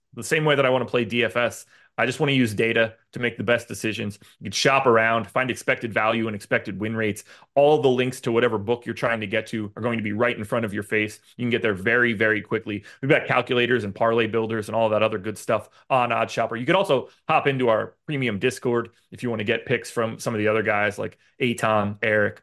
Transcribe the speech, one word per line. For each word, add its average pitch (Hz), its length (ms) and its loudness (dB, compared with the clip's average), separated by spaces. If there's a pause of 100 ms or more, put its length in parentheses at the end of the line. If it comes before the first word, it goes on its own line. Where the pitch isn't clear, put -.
(140)
the 117 100 -12
same 160 200 0
way 151 120 4
that 139 100 4
I 127 40 4
wanna 127 160 2
play 120 200 0
D 117 180 0
F 113 140 -2
S. 120 280 -2 (320)
I 117 80 2
just 127 140 -2
wanna 147 120 0
use 123 220 2
data 113 420 0 (160)
to - 80 -12
make 117 180 -4
the 117 60 -6
best 117 240 0
decisions. 110 500 -6 (220)
You - 60 -14
can 107 80 -10
shop 135 340 2
around, 113 400 4
find 127 240 -2
expected 120 420 -4
value 113 340 0
and 107 80 -6
expected 104 440 -4
win 110 160 -4
rates. 107 300 -2 (280)
All 147 280 4
the 139 80 4
links 127 320 0
to 127 100 -4
whatever 117 260 2
book 117 280 -4
you're 117 100 -6
trying 117 240 -2
to 107 80 -6
get 110 200 -4
to 107 280 -6
are 107 60 -10
going 117 160 -2
to 110 60 -4
be 104 100 -4
right 120 220 0
in 107 80 -8
front 117 220 -2
of 101 80 -6
your 104 100 -6
face. 107 360 -2 (180)
You 123 60 -8
can 120 60 -2
get 117 120 2
there 110 120 2
very, 117 400 2
very 107 280 2
quickly. 107 440 -6 (160)
We've 135 100 2
got 139 160 2
calculators 123 560 2
and 101 100 -6
parlay 117 340 2
builders 110 400 -2
and 104 80 -4
all 113 140 2
that 107 140 2
other 110 160 0
good 101 180 -8
stuff - 320 -2 (200)
on 123 200 2
OddsShopper. 113 500 -2
You 123 60 -6
could 170 100 4
also 185 340 2 (180)
hop 156 180 2
into 131 220 0
our 107 280 0 (100)
premium 127 340 -4
Discord 120 500 0 (220)
if - 100 -18
you 123 80 -4
wanna 110 140 -4
get 113 220 -2
picks - 260 -4
from 113 260 -4
some 120 160 -6
of 107 60 -2
the 107 80 2
other 107 160 2
guys 104 340 0
like 104 200 -8 (220)
Aton, 107 600 0
Eric, 107 420 0